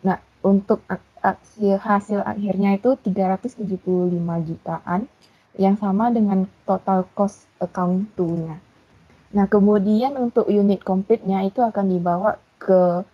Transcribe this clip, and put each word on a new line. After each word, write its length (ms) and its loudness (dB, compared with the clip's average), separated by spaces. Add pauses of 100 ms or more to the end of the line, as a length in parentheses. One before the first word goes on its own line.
Nah, 160 -2 (240)
untuk 400 0
ak-, 320 -12
aksi, 640 -2
hasil 400 -2
akhirnya 560 -2
itu 240 2
tiga 320 0
ratus 240 -8
tujuh 240 -6
puluh 320 0
lima 240 -4
jutaan, 720 -6 (480)
yang 240 4
sama 320 0
dengan 320 2 (180)
total 540 -2
cost 400 -4
account 560 -4
two-nya. 480 -6 (720)
Nah, 160 2
kemudian 720 2
untuk 240 0
unit 400 2
complete-nya 560 0
itu 240 0
akan 240 -2
dibawa 480 0 (240)
ke 400 4 (120)